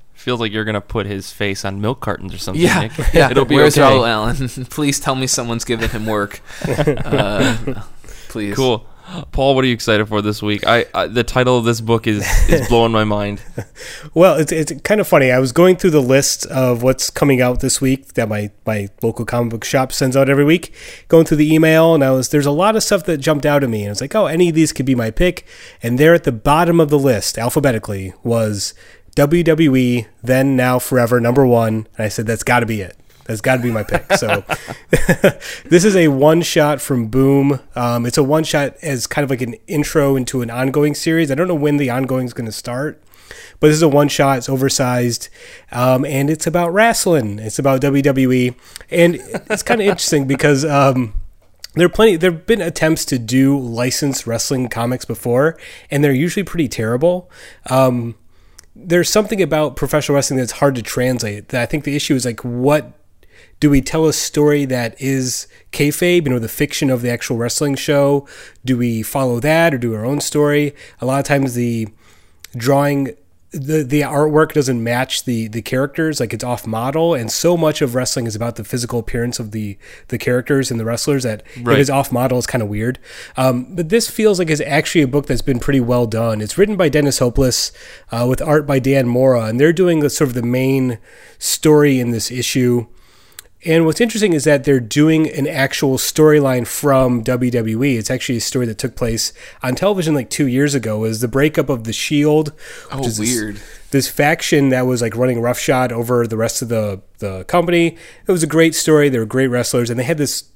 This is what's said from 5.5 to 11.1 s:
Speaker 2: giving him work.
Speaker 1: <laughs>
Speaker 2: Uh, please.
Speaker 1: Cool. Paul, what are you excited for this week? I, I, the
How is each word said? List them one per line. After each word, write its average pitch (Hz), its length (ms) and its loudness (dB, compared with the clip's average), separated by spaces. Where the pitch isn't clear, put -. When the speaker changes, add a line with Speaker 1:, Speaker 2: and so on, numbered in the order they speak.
Speaker 2:
giving 113 240 -2
him 110 160 -6
work. 104 360 -4
Speaker 1:
<laughs> - 120 -4
Speaker 2:
Uh, 127 1040 -2
please. 101 260 -8
Speaker 1:
Cool. 127 300 0
Paul, 139 240 2
what 131 80 2
are 131 40 2
you 123 60 0
excited 107 340 0
for 107 140 -2
this 104 180 -4
week? 104 280 -4
I, 117 260 2
I, 87 140 -2
the 117 160 -2